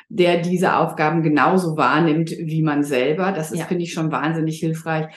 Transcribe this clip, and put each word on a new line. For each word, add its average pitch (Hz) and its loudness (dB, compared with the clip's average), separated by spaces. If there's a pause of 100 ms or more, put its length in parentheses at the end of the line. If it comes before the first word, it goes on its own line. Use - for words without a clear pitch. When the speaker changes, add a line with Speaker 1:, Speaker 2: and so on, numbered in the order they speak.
Speaker 1:
der 175 2
diese 180 2
Aufgaben 160 0
genauso 160 2
wahrnimmt 151 2
wie 160 -2
man 147 0
selber. 147 0
Das 156 -6
ist, 170 -4
Speaker 2:
Ja. 147 -6
Speaker 1:
finde 175 -2
ich, 165 -10
schon 160 -2
wahnsinnig 156 -2
hilfreich. 160 -4 (100)